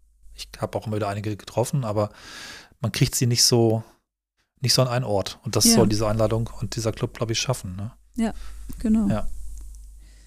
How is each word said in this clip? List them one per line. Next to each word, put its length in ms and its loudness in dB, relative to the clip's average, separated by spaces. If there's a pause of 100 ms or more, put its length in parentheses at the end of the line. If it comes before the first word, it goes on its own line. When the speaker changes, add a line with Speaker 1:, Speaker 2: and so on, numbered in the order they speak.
(340)
Speaker 1:
Ich 140 -16 (120)
hab 180 -4
auch 100 -6
immer 80 -2
wieder 140 -2
einige 260 -4
getroffen, 480 -2
aber 260 0 (720)
man 140 -2
kriegt 220 2
sie 120 2
nicht 160 4
so, 400 6 (800)
nicht 120 2
so 80 4
an 60 4
einen 160 0
Ort. 400 -2
Und 140 -4
das 80 4
Speaker 2:
Ja. 100 6
Speaker 1:
soll 140 6
diese 180 2
Einladung 420 2 (120)
und 160 -6
dieser 160 -2
Club, 220 -4
glaub 160 -4
ich, 80 -2
schaffen, 360 -4
ne? 160 -8 (240)
Speaker 2:
Ja, 180 0 (460)
genau. 300 2
Speaker 1:
Ja. 180 2 (1000)